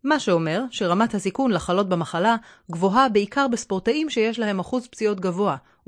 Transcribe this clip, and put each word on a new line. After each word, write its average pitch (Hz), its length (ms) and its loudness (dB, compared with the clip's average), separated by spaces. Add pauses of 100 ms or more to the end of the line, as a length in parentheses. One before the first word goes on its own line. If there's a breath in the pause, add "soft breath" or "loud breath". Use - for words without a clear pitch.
מה 285 160 2
שאומר 170 520 0
שרמת 208 440 0
הסיכון 214 360 0
לחלות 185 380 0
במחלה 180 460 0 (360 loud breath)
גבוהה 196 380 2
בעיקר 208 380 0
בספורטאים 240 600 -2
שיש 226 300 0
להם 208 200 -2
אחוז 247 280 -4
פציעות 208 320 -2
גבוה, 180 360 0 (320 soft breath)